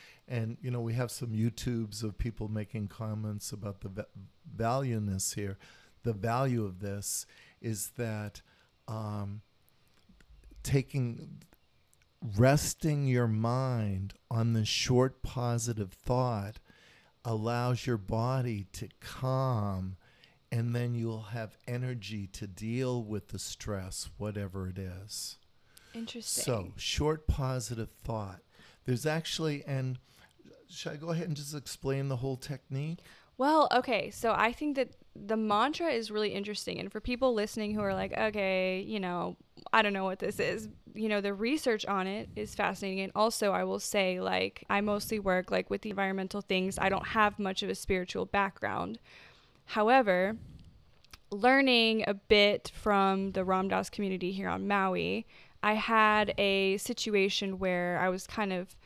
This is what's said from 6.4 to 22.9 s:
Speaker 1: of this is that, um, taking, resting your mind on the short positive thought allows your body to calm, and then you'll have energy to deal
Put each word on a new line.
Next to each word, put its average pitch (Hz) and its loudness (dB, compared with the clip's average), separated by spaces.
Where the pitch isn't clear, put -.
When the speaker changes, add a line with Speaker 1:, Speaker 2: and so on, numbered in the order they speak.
Speaker 1:
of 92 -6
this 101 -6
is 110 -6
that, 107 -6
um, 104 -6
taking, 127 -2
resting 143 4
your 123 4
mind 110 0
on 117 2
the 110 2
short 127 2
positive 117 -2
thought 120 -2
allows 120 0
your 123 0
body 113 -2
to 107 -10
calm, 104 -2
and 120 0
then 120 0
you'll 113 -2
have 110 -8
energy 113 -6
to 101 -10
deal 120 -2